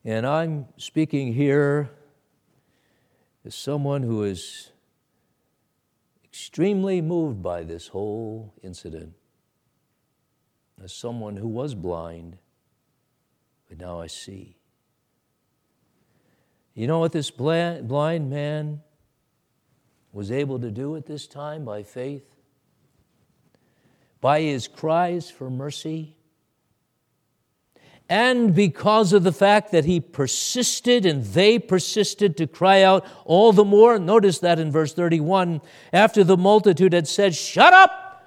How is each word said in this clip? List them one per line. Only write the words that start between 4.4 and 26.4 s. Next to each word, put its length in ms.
extremely 800
moved 400
by 220
this 240
whole 760
incident, 520
as 80
someone 460
who 100
was 260
blind, 640
but 100
now 220
I 60
see. 500
You 140
know 120
what 140
this 180
bla-, 500
blind 480
man 520
was 180
able 300
to 100
do 280
at 80
this 200
time 380
by 200
faith? 420
By 220
his 260
cries 640
for 200
mercy, 680